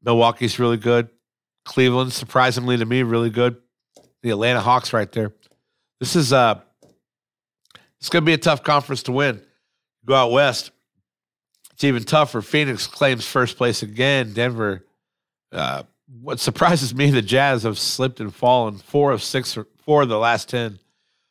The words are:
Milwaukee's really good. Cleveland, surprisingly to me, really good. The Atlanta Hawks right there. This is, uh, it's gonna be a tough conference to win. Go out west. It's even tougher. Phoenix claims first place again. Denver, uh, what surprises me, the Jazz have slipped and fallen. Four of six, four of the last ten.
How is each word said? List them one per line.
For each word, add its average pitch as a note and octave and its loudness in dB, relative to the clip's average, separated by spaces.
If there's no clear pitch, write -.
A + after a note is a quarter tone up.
Milwaukee's A#2 2
really A#2 0
good. A#2 0
Cleveland, B2+ 0
surprisingly B2 0
to A#2 0
me, A#2+ 0
really A#2 0
good. A#2+ 0
The A#2+ -2
Atlanta A2+ 0
Hawks A#2+ 0
right G#2+ -2
there. G#2+ -4
This B2+ -4
is, C#3 2
uh, A#2+ 4
it's - -12
gonna E3+ 2
be E3 4
a D3+ 0
tough D3+ 0
conference C#3 0
to - -6
win. B2+ -2
Go C3+ 0
out B2 4
west. C3 2
It's - -8
even B2+ 2
tougher. C#3+ 0
Phoenix C#3 -4
claims C3 -2
first B2 -2
place A#2+ -2
again. A#2+ -2
Denver, A2+ -4
uh, C2+ -6
what B2+ -10
surprises C3+ 0
me, C#3+ 2
the B2+ 2
Jazz B2+ 2
have G#2+ -4
slipped - -4
and G#2 -10
fallen. A#2+ 0
Four C#3+ 0
of A2 -2
six, - -6
four D3+ 4
of C3 2
the A2 0
last A2+ 0
ten. A2+ -6